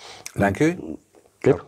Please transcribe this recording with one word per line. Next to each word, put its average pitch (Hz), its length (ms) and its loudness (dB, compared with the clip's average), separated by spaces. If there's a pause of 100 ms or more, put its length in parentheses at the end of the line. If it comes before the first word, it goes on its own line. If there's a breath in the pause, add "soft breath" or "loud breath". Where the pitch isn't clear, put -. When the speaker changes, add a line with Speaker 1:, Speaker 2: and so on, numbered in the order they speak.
(360 loud breath)
Speaker 1:
Lenkijoj? 120 400 2 (680)
Speaker 2:
Kaip? 107 240 4